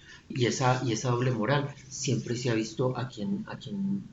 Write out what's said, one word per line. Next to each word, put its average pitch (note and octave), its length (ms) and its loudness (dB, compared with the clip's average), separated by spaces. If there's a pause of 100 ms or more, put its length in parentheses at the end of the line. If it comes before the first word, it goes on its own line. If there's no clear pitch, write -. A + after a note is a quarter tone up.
(280)
Y B2 200 2
esa, B2+ 380 4
y A#2+ 60 2
esa A#2+ 200 2
doble B2 200 2
moral C3 380 2 (180)
siempre A#2 480 -2
se B2 140 0
ha A2+ 60 2
visto A#2 420 0
aquí A#2 240 -6
en, G2+ 260 -2
aquí A2 220 -10
en, G2 440 -2